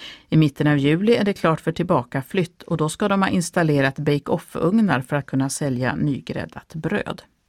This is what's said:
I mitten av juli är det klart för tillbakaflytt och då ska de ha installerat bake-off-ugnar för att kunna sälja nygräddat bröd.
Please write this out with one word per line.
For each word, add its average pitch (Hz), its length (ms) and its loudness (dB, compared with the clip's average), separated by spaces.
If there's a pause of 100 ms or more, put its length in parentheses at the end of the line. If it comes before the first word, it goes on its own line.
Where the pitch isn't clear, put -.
(280)
I - 80 2
mitten 156 300 4
av 147 120 4
juli 170 380 4
är 220 80 0
det 202 80 2
klart 165 280 0
för 165 120 -2
tillbakaflytt 165 920 -2
och - 140 -4
då 151 120 0
ska 208 200 -2
de 196 140 2
ha 185 60 2
installerat 156 680 0
bake-off-ugnar 151 1000 0
för 135 160 -4
att 139 100 -4
kunna 135 220 -2
sälja 127 460 -4
nygräddat - 800 -6
bröd. 165 480 -6 (260)